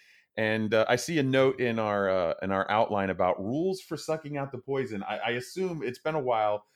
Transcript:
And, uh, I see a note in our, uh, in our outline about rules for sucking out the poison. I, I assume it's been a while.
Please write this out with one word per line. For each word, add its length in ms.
And, 360
uh, 140
I 100
see 220
a 40
note 360
in 200
our, 300
uh, 320
in 100
our 180
outline 400
about 340
rules 380
for 160
sucking 400
out 140
the 80
poison. 440
I, 140
I 140
assume 500
it's 180
been 160
a 40
while. 460